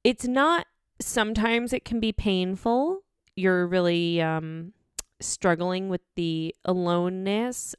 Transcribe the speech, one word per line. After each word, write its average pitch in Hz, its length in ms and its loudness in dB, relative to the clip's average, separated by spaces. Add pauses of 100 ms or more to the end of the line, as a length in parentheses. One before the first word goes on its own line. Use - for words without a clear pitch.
it's 247 220 2
not, 294 400 2 (340)
sometimes 226 720 0
it 254 120 -4
can 233 160 -4
be 220 120 0
painful. 226 880 0 (340)
You're 180 300 2
really, 175 540 2
um, 160 520 -4 (480)
struggling 180 680 0
with 180 140 -4 (120)
the 160 400 -2 (100)
aloneness 185 1160 -2